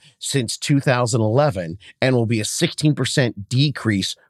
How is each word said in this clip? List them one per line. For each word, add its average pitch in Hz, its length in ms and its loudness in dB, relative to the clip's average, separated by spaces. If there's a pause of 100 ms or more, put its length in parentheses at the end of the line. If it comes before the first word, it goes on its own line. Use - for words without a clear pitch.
(200)
since - 360 -4
two 143 240 2
thousand 123 400 0
eleven 107 600 0 (200)
and 131 160 2
will 117 120 2
be 113 120 0
a 107 60 -4
sixteen - 480 0
percent 123 560 -2
decrease 120 680 0 (140)